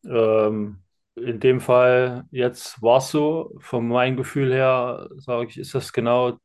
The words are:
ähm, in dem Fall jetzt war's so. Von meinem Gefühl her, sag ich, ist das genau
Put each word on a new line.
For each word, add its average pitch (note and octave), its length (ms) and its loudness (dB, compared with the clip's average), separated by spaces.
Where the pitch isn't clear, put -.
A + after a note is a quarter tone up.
ähm, A2 760 0
in A2+ 260 -8
dem B2+ 180 4
Fall B2 720 2
jetzt B2 500 -6
war's B2 300 2
so. D#3 480 -2
Von A#2 300 -4
meinem B2+ 260 2
Gefühl C3 380 -2
her, B2+ 640 0
sag A#2+ 320 -6
ich, - 80 -18
ist - 180 -12
das C#3 160 -6
genau B2 540 0